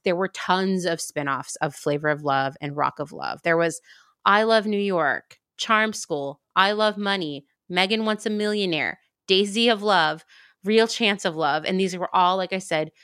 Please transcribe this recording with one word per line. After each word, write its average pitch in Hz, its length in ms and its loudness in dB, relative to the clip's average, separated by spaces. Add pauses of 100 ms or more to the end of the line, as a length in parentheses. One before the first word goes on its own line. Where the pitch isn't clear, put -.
there 185 100 2
were 185 140 -2
tons 190 560 0
of 170 160 -2
spinoffs 139 600 -6
of 156 140 -2
Flavor 147 340 -2
of 151 140 -2
Love 135 380 0
and 143 160 -8
Rock 139 240 -2
of 147 100 -10
Love. - 320 -8
There 165 140 2
was 165 240 0 (440)
I 202 200 4
Love 220 220 2
New 208 120 0
York, 170 600 -2 (200)
Charm 220 340 0
School, 143 480 -8 (160)
I 190 160 4
Love 214 240 0
Money, 190 480 -4 (240)
Megan 190 380 0
Wants 214 180 -2
a 220 60 -4
Millionaire, 202 680 -2 (260)
Daisy 202 420 2
of 208 140 2
Love, 160 420 2 (400)
Real 220 240 4
Chance 208 380 0
of 165 100 -4
Love. 156 300 0
And 190 120 0
these 185 180 0
were 175 180 -6
all, 185 240 4
like 185 160 -4
I 190 40 -2
said, 156 320 -2 (140)